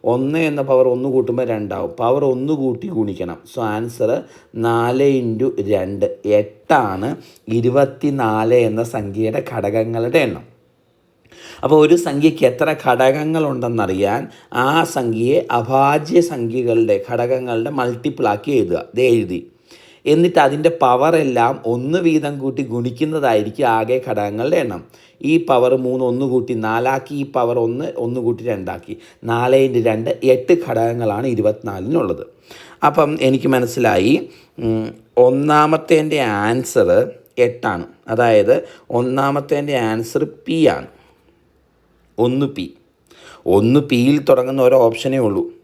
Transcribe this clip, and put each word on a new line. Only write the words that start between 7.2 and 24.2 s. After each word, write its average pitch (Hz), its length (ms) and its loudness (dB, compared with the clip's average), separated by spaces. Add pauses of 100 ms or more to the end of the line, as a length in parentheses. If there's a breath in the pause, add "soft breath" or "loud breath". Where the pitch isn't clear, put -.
ഇരുപത്തിനാല് 123 1080 0
എന്ന 110 160 -2 (100)
സംഖ്യയുടെ 107 480 -4 (100)
ഘടകങ്ങളുടെ 113 760 -2
എണ്ണം. 92 180 -8 (1200 loud breath)
അപ്പോൾ 151 220 4
ഒരു 160 100 6 (100)
സംഖ്യയ്ക്ക് 147 460 2
എത്ര - 180 0 (160)
ഘടകങ്ങളുണ്ടെന്നറിയാൻ 127 1400 0 (460 loud breath)
ആ - 20 2 (260)
സംഖ്യയെ 120 440 0 (200)
അഭാജ്യ 147 640 2 (100)
സംഖ്യകളുടെ 117 680 0 (120)
ഘടകങ്ങളുടെ 120 680 -2
മൾട്ടിപ്പിൾ 123 540 -4
ആക്കി 107 260 -6
എഴുതുക. 87 240 -2 (140)
ദേ 127 180 2
എഴുതി. 90 260 -4 (640 soft breath)
എന്നിട്ട് 170 340 4
അതിൻ്റെ 147 320 2 (120)
പവർ 131 320 4
എല്ലാം 120 380 0 (200)
ഒന്ന് 135 260 -2
വീതം 156 400 0
കൂട്ടി 135 240 -6
ഗുണിക്കുന്നതായിരിക്കും 120 1000 -2 (120)
ആകെ 113 200 0 (100)
ഘടകങ്ങളുടെ 107 560 -2